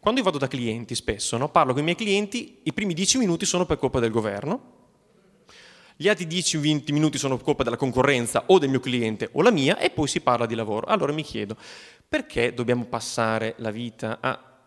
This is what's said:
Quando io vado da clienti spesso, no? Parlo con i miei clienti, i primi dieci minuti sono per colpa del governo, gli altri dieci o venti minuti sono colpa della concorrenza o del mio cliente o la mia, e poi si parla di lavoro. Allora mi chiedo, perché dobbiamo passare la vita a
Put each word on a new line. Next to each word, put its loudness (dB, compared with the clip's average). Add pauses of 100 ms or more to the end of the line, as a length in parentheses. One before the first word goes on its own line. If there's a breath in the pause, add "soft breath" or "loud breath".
Quando 2
io 2
vado 0
da -2
clienti -4
spesso, -4
no? -2
Parlo 4
con 0
i 0
miei 0
clienti, -2
i -2
primi -2
dieci 0
minuti 2
sono 0
per -2
colpa 0
del 2
governo, -4 (1200 loud breath)
gli 2
altri 0
dieci -2
o 0
venti 0
minuti 2
sono 0
colpa 0
della 0
concorrenza 2
o 8
del 2
mio 2
cliente -2
o -2
la 6
mia, 2
e 0
poi 0
si -2
parla 2
di -2
lavoro. -4
Allora 0
mi -4
chiedo, -8 (500 loud breath)
perché -2
dobbiamo 0
passare -2
la -6
vita -8
a -6 (140)